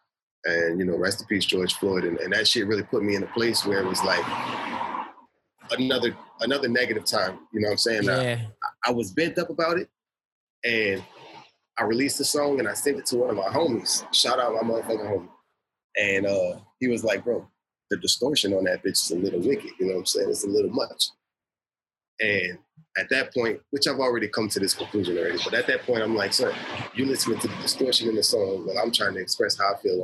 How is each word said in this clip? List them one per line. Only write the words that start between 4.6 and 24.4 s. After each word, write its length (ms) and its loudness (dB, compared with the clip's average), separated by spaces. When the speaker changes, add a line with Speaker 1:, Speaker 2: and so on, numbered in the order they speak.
Speaker 1:
another, 440 0
another 260 0
negative 380 0
time. 340 0
You 80 0
know 60 2
what 60 2
I'm 40 -6
saying? 320 2
I 140 2
Speaker 2:
Yeah. 180 0
Speaker 1:
I 60 2
was 200 -2
bent 260 -2
up 120 0
about 280 0
it, 120 -6
and 400 0
I 60 0
released 340 2
the 80 0
song 340 2
and 80 0
I 60 -2
sent 240 0
it 100 -6
to 100 0
one 120 2
of 60 0
my 140 0
homies. 640 0
Shout 260 4
out 140 2
my 80 0
motherfucking 440 0
homie. 240 -2
And, 260 2
uh, 340 0
he 80 0
was 160 0
like, 200 2
"Bro, 240 -2
the 80 -2
distortion 560 0
on 120 2
that 180 0
bitch 80 0
is 80 -4
a 40 -2
little 260 0
wicked." 380 0
You 80 0
know 60 0
what 60 -2
I'm 60 -6
saying? 240 0
It's 160 -2
a 40 -4
little 220 2
much. 320 -2
And 380 0
at 120 -2
that 240 -2
point, 260 0
which 180 0
I've 120 0
already 280 0
come 220 -2